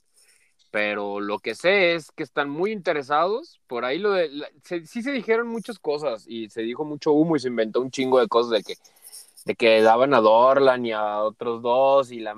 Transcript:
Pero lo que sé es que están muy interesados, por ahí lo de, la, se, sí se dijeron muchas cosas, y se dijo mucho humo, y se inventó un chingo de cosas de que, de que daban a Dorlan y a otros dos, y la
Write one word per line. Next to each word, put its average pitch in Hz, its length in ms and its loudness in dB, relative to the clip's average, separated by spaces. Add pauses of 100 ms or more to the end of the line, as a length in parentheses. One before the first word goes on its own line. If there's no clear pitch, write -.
(720)
Pero 104 480 -4
lo 101 200 -6
que 113 160 -8
sé 175 400 0
es 156 160 -10
que 156 120 -12
están 143 260 -6
muy 170 220 -6
interesados, 170 960 -4
por 120 180 -6
ahí 135 140 -4
lo 208 120 0
de, 175 180 0
la, 143 180 -12 (160)
se, 170 220 -10
sí 233 160 -12
se 262 100 -6
dijeron 226 360 -2
muchas 226 320 -10
cosas, 143 480 -6
y 113 220 -10
se 113 120 -10
dijo 123 240 -6
mucho 151 260 -4
humo, 160 240 4
y 139 40 0
se 127 100 -6
inventó 113 320 -2
un 127 100 -6
chingo 131 280 2
de 117 80 4
cosas 117 240 0
de 104 120 0
que, - 120 -14 (720)
de 104 100 -4
que 113 260 4
daban 120 320 6
a 123 60 6
Dorlan 123 680 4
y 113 60 -4
a 107 320 -4
otros 117 400 -6
dos, 131 480 2
y 120 80 -14
la 107 180 -10